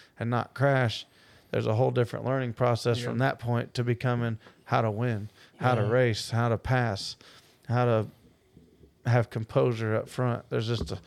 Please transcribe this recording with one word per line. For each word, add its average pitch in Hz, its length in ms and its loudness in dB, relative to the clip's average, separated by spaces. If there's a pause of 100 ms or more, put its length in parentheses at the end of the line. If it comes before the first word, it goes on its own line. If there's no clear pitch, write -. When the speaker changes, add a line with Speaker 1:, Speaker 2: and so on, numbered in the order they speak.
(200)
Speaker 1:
and 113 100 -2
not 120 240 -2
crash. 131 520 2 (440)
There's 113 180 -2
a 110 80 2
whole 127 160 2
different 120 340 -2
learning 127 280 -2
process 120 460 0
Speaker 2:
Yeah. 120 60 -6
Speaker 1:
from 120 140 -4
that 135 200 0
point 120 340 -2
to 123 100 -2
becoming 120 540 -2 (280)
how 123 160 0
to 113 100 0
win, 107 380 -2 (300)
how 127 160 4
to 110 60 2
Speaker 3:
Yeah. 107 80 0
Speaker 1:
race, 120 400 2
how 117 200 0
to 110 80 2
pass, 120 580 -2 (520)
how 123 180 2
to 110 220 2 (960)
have 120 240 4
composure 113 680 0
up - 140 -2
front. 123 400 -2
There's 117 180 -2
just 117 240 -2
a 101 160 -8